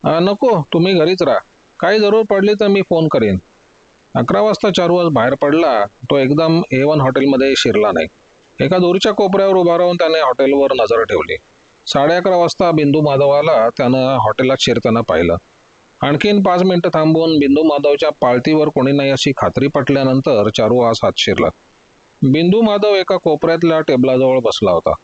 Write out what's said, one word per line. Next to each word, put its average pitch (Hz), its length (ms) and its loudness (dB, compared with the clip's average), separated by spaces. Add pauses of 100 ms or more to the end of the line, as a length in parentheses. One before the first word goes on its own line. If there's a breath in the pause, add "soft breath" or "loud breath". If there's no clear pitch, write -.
"अ, 156 160 0
नको, 202 420 0 (120)
तुम्ही 180 200 2
घरीच 180 280 0
राहा. 123 180 2 (400)
काही 202 200 0
जरूर 214 300 2
पडली 202 240 0
तर 208 140 0
मी 196 140 2
फोन 160 260 0
करेन." 107 300 0 (760)
अकरा 190 260 -2
वाजता 214 280 0
चारुहास 175 440 0
बाहेर 127 200 0
पडला. 143 520 0
तो 123 320 -4
एकदम 160 440 0 (100)
ए 131 120 0
वन 147 180 0
हॉटेलमध्ये 135 560 0
शिरला 104 340 0
नाही. 82 160 -4 (520)
एका 143 180 0
दूरच्या 180 340 0
कोपऱ्यावर 196 440 0
उभा 175 220 2
राहून 175 180 0
त्याने 160 240 0
हॉटेलवर 139 540 0
नजर 113 300 0
ठेवली. 80 320 -4 (520)
साडे 147 260 0
अकरा 180 220 0
वाजता 170 360 0
बिंदू 151 300 0
माधवाला 143 680 2
त्यानं 131 480 0
हॉटेलात 127 420 -2
शिरताना 117 420 0
पाहिलं. 85 340 0 (680)
आणखीन 196 400 0
पाच 185 220 2
मिनिटं 180 300 0
थांबून 160 460 2
बिंदू 143 240 0
माधवच्या 147 460 2
पाळतीवर 147 600 0
कोणी 135 220 0
नाही 139 180 0
अशी 135 280 -2
खात्री 127 300 -2
पटल्यानंतर 131 840 0
चारुहास 117 540 0
आत 98 140 0
शिरला. - 300 -2 (760)
बिंदू 170 380 2
माधव 208 340 0
एका 190 220 -2
कोपऱ्यातल्या 165 640 0
टेबलाजवळ 131 580 0
बसला 107 320 0
होता. 82 200 0 (120)